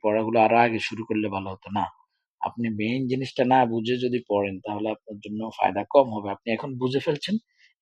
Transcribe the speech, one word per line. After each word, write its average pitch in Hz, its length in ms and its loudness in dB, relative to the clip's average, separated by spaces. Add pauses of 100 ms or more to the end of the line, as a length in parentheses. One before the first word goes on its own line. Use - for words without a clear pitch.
পড়াগুলো 110 380 2
আরো 110 180 6
আগে 117 220 4
শুরু 110 260 -8
করলে 107 240 -2
ভালো 98 200 -6
হতো। 95 220 -12
না, 98 140 -2 (560)
আপনি 117 280 -4
মেইন 110 380 -2
জিনিসটা 131 380 0
না 127 200 6
বুঝে 113 320 0
যদি 123 300 0
পড়েন, 101 320 0
তাহলে 104 300 -6
আপনার 107 300 -8
জন্য 107 200 -8 (100)
ফায়দা 98 400 -2
কম 139 240 6
হবে। 101 180 -6
আপনি - 200 -10
এখন 123 260 -4
বুঝে 127 220 0
ফেলছেন, 165 360 -2 (460)